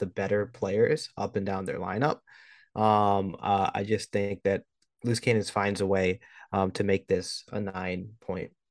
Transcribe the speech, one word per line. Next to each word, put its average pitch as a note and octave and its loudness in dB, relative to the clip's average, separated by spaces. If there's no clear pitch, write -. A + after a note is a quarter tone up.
the G2+ -2
better G2+ -2
players A2+ 0
up - -4
and G2 0
down F#2+ -4
their - -6
lineup. F#2+ -2
Um, G#2 4
uh, G2 2
I G2+ -2
just G#2 -2
think G2+ -2
that G2 2
Loose A#2 0
Cannons A2 2
finds G2+ 0
a G2 2
way, F#2+ 2
um, F#2+ 2
to G#2 -2
make F#2+ 0
this - -2
a G#2+ -6
nine-point, F#2 -8